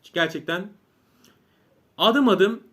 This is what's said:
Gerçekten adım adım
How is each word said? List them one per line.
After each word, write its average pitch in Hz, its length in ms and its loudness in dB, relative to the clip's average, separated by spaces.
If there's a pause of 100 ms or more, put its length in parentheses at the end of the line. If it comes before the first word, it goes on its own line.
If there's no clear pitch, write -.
(140)
Gerçekten 165 540 -6 (1300)
adım 240 300 2
adım 208 320 2 (120)